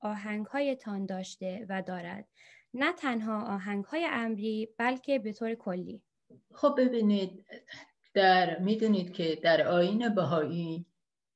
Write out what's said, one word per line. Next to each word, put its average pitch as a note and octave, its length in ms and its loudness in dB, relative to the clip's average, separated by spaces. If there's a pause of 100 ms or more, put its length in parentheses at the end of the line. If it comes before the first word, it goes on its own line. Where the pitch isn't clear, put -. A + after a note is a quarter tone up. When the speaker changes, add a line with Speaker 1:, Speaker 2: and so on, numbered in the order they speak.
Speaker 1:
آهنگ‌هایتان G#3+ 1080 -4
داشته F#3+ 640 -8
و F#3+ 140 -6
دارد؟ F#3 460 -10 (460)
نه C#4+ 180 0
تنها A3+ 640 -4
آهنگ‌های G3+ 560 -4
امری، A3 580 -2 (100)
بلکه C4 400 0
به G#3+ 140 -8
طور A3+ 220 -6
کلی. F#3 480 -8 (520)
Speaker 2:
خب C4+ 240 2
ببینید، G#3 680 2 (680)
در، F#3 440 6
می‌دونید G3+ 560 2
که D#3+ 280 -2
در D#3 260 4
آیین G#3 460 4
بهایی، E3 720 -2 (500)